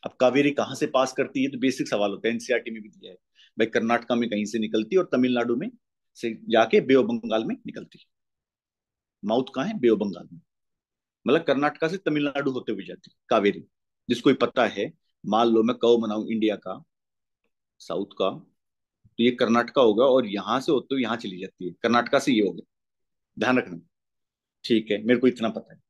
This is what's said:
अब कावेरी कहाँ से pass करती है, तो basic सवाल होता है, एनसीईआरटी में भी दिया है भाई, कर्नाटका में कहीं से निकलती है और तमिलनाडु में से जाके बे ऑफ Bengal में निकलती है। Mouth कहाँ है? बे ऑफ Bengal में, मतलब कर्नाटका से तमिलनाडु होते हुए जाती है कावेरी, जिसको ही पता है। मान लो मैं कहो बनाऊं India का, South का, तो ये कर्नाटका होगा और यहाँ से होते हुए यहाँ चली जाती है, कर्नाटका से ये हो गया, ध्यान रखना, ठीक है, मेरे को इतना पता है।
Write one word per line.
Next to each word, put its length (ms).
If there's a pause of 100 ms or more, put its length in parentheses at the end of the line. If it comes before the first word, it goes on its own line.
अब 160
कावेरी 320
कहाँ 240
से 120
pass 260
करती 300
है, 60
तो 80
basic 300
सवाल 240
होता 160
है, 60
एनसीईआरटी 380
में 100
भी 80
दिया 220
है 60 (400)
भाई, 100
कर्नाटका 480
में 140
कहीं 160
से 140
निकलती 360
है 60
और 100
तमिलनाडु 440
में 140 (460)
से 180 (160)
जाके 320
बे 140
ऑफ 100
Bengal 400
में 100 (100)
निकलती 340
है। 60 (1160)
Mouth 200 (120)
कहाँ 100
है? 140
बे 100
ऑफ 100
Bengal 340
में, 60 (880)
मतलब 180
कर्नाटका 440
से 100
तमिलनाडु 540
होते 200
हुए 140
जाती 260
है 40 (140)
कावेरी, 340 (460)
जिसको 200
ही 60
पता 320
है। 240 (320)
मान 240
लो 160
मैं 140
कहो 200
बनाऊं 300
India 280
का, 280 (960)
South 340
का, 160 (760)
तो 180
ये 80
कर्नाटका 500
होगा 240
और 220
यहाँ 340
से 100
होते 240
हुए 60
यहाँ 160
चली 200
जाती 280
है, 60 (120)
कर्नाटका 360
से 140
ये 80
हो 100
गया, 140 (720)
ध्यान 200
रखना, 220 (840)
ठीक 260
है, 120
मेरे 160
को 80
इतना 220
पता 240
है। 60 (100)